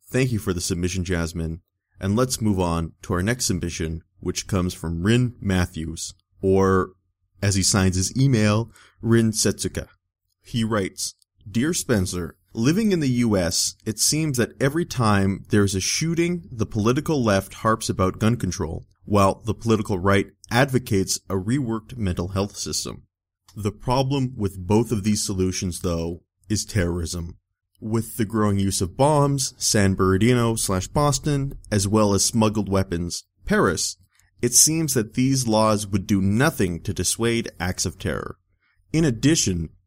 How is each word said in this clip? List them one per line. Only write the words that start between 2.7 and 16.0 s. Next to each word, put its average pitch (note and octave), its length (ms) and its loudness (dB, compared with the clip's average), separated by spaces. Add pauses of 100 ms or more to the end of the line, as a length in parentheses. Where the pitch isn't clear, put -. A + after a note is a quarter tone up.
to - 100 -6
our F2+ 100 0
next B2 220 -2
submission, E2 560 -4 (180)
which - 280 -8
comes F2+ 260 0
from E2+ 300 -6
Rin A#2+ 360 2
Matthews, F2 760 -2 (280)
or, F#2+ 500 4 (500)
as G2 140 0
he F#2+ 80 0
signs F#2+ 320 2
his F#2 220 -2
email, A2+ 540 2 (300)
Rin A2+ 300 4
Setsuka. - 560 -2 (560)
He A#2 200 -4
writes, G#2+ 520 -4 (340)
"Dear B2 240 0
Spencer, F2+ 640 -2 (180)
living E3+ 380 2
in F3 80 2
the C#3 100 0
U A#2+ 280 2
S, - 380 -2 (100)
it A2 140 -4
seems D3+ 380 0
that A2+ 220 0
every C#3+ 240 0
time G2+ 680 0
there's G2+ 260 4
a F#2+ 40 -2
shooting, E3+ 720 -2